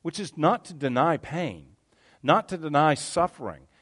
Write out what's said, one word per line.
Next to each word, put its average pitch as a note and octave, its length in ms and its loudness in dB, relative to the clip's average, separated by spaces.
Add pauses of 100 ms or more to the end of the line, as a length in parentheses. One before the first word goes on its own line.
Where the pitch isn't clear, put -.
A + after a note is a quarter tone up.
which E3 180 -8
is F#3 160 -10
not G3+ 300 0
to F3+ 80 -16
deny C#3 420 2
pain, F2+ 600 -10 (460)
not D#3+ 280 4
to F#3 80 -6
deny D3+ 340 4
suffering, C#3 720 -2 (200)